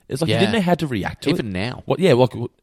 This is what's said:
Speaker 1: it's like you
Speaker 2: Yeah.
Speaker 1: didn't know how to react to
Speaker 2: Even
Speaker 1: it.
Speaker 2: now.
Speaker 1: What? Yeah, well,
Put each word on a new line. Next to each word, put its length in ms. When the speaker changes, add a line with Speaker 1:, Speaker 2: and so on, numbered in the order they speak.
Speaker 1:
it's 140
like 60
you 60
Speaker 2:
Yeah. 60
Speaker 1:
didn't 140
know 80
how 120
to 120
react 380
to 60
Speaker 2:
Even 180
Speaker 1:
it. 40
Speaker 2:
now. 320
Speaker 1:
What? 160
Yeah, 140
well, 360